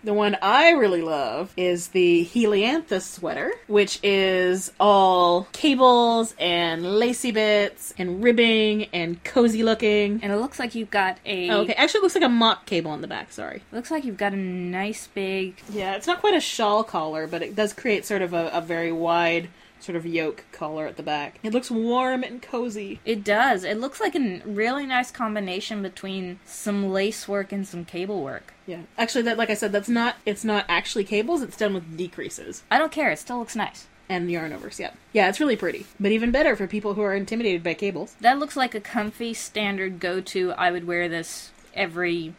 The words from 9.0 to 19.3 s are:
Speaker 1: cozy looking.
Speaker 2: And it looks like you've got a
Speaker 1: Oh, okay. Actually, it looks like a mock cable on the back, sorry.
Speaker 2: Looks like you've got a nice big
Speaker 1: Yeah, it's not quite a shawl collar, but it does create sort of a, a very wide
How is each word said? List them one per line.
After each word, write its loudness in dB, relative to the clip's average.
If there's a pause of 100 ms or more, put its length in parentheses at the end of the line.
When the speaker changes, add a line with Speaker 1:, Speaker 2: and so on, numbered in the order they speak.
Speaker 1:
cozy 4
looking. 2
Speaker 2:
And -4
it 0
looks -4
like -6
you've -6
got 0
a -4
Speaker 1:
Oh, 2
okay. 0
Actually, 2
it 4
looks 2
like 4
a 4
mock 2
cable -2
on -8
the -10
back, -10
sorry. -12 (100)
Speaker 2:
Looks -10
like -4
you've -6
got 0
a -4
nice -6
big -6 (100)
Speaker 1:
Yeah, -4
it's -6
not 0
quite 4
a 4
shawl 0
collar, -4
but -6
it -6
does 0
create -2
sort -2
of -2
a, 0
a 0
very -4
wide 0 (320)